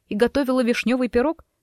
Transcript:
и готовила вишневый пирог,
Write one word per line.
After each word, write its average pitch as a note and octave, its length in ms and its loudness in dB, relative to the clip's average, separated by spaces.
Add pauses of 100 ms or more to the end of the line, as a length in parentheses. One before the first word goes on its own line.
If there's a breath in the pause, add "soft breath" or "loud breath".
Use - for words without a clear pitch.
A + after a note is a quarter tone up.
и G3+ 60 -6
готовила B3+ 460 2
вишневый B3 460 0
пирог, C#4 380 -2 (180)